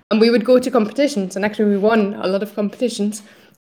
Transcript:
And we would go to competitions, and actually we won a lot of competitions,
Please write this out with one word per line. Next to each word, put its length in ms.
And 100
we 80
would 160
go 140
to 120
competitions, 680
and 80
actually 260
we 80
won 360
a 120
lot 160
of 120
competitions, 680